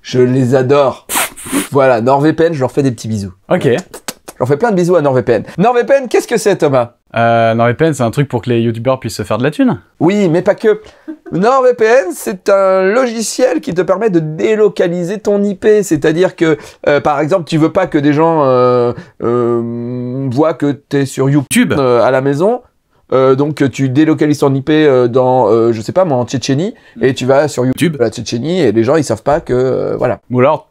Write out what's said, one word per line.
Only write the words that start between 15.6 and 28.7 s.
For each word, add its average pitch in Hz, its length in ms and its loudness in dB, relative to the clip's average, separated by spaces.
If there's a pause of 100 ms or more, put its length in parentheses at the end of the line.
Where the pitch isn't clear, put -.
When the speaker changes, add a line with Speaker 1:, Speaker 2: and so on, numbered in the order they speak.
Speaker 1:
C'est-à-dire 170 520 0
que, 160 220 0 (320)
euh, 143 100 4
par 147 220 0
exemple, 156 240 0
tu 160 120 -2
veux 156 140 2
pas 185 160 0
que 170 100 -2
des 147 140 2
gens, 160 320 2
euh, 123 480 2 (320)
euh, 120 1080 -4
voient 156 220 0
que 147 180 -4
t'es 139 340 -4
sur 135 240 -2
YouTube, 151 420 0
Speaker 3:
Tube. - 80 0
Speaker 1:
euh, 123 240 2
à 120 80 2
la 131 100 2
maison. 156 400 0 (520)
Euh, 131 220 4
donc, 147 360 -2
tu 135 180 -4
délocalises 151 500 2
ton 143 140 2
I 135 80 -2
P, 156 240 2
euh, 127 220 4
dans, 127 420 2
euh, 113 220 4
je 110 100 -2
sais 110 120 -10
pas 185 120 2
moi, 139 120 -2
en 123 80 -2
Tchétchénie, 139 480 -4 (280)
et 131 120 2
tu 123 120 -6
vas 139 220 2
sur - 180 -4
YouTube, 135 280 -2
Speaker 3:
Tube. 139 80 -4
Speaker 1:
la 113 80 0
Tchétchénie, 127 520 -6
et 123 120 2